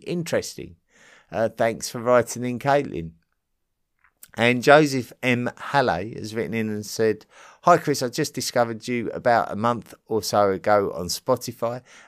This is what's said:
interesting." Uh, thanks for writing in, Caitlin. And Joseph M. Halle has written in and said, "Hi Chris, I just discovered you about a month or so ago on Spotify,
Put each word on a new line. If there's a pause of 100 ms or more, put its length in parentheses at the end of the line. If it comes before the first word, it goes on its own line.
interesting." (560)
Uh,
thanks
for
writing
in,
Caitlin. (1200)
And
Joseph (120)
M.
Halle
has
written
in
and
said, (380)
"Hi
Chris,
I
just
discovered
you
about
a
month (100)
or
so
ago
on
Spotify, (260)